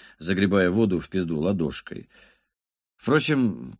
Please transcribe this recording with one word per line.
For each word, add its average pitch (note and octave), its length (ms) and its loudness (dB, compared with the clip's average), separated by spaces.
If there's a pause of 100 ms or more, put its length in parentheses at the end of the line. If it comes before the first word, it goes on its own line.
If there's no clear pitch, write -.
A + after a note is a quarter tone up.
(180)
загребая F#2 540 2
воду G2 280 2
в - 100 -12
пизду E2 300 -2
ладошкой. E2+ 720 -4 (960)
Впрочем, C3 760 0